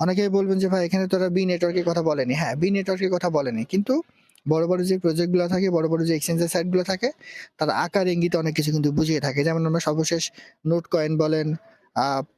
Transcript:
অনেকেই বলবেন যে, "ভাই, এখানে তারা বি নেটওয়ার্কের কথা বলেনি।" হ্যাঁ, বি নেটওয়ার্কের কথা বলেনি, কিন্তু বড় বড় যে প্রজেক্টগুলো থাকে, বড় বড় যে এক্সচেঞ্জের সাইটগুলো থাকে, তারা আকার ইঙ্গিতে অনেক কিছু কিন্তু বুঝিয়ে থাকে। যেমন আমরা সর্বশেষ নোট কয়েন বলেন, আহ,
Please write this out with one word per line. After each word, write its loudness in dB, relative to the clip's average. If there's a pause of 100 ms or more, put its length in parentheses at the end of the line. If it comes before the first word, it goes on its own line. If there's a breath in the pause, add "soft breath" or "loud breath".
অনেকেই 0
বলবেন 2
যে, 0
"ভাই, 0
এখানে 0
তারা 0
বি 0
নেটওয়ার্কের 0
কথা 0
বলেনি।" 0
হ্যাঁ, -2
বি 0
নেটওয়ার্কের -2
কথা 0
বলেনি, -2
কিন্তু 0 (460 soft breath)
বড় 2
বড় 0
যে 0
প্রজেক্টগুলো 0
থাকে, 0
বড় 0
বড় 0
যে 2
এক্সচেঞ্জের -2
সাইটগুলো 0
থাকে, -4 (480 loud breath)
তারা 0
আকার 0
ইঙ্গিতে 2
অনেক -2
কিছু 0
কিন্তু 2
বুঝিয়ে 0
থাকে। 0
যেমন 0
আমরা 0
সর্বশেষ -2 (340 loud breath)
নোট 0
কয়েন 0
বলেন, 0 (400 soft breath)
আহ, -2 (160)